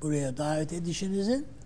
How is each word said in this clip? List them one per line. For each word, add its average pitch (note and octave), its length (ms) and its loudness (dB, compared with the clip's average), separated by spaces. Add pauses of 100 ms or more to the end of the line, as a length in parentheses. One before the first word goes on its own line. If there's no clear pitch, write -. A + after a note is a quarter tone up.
buraya C#3+ 340 2
davet D3+ 360 0
edişinizin F#3+ 760 0 (180)